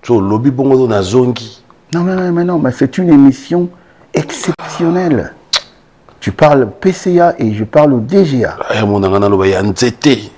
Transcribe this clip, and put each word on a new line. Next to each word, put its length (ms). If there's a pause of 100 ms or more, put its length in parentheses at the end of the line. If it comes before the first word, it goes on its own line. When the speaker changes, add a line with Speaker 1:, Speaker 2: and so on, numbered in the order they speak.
Speaker 1:
Tu 120
lobby 380
bongo 260
do 100
na 140
zongi. 640 (300)
Speaker 2:
Non, 100
mais, 120
mais, 160
mais 140
non, 120
mais 140
c'est 260
une 120
émission 600 (440)
exceptionnelle. 1200 (880)
Tu 100
parles 380 (100)
P 140
C 260
A 180
et 160
je 120
parle 280
au 60
D 240
G 220
A. 120 (160)
Speaker 1:
Eh, 120
mon 140
nangana 280
lo 100
ba 100
ya 140
nzete. 760